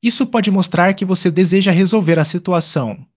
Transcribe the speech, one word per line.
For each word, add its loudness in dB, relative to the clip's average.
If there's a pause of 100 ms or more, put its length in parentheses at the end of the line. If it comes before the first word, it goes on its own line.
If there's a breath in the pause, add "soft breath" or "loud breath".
isso 0
pode -2
mostrar 2
que -6
você 0
deseja 2
resolver 2
a 2
situação. -4 (120)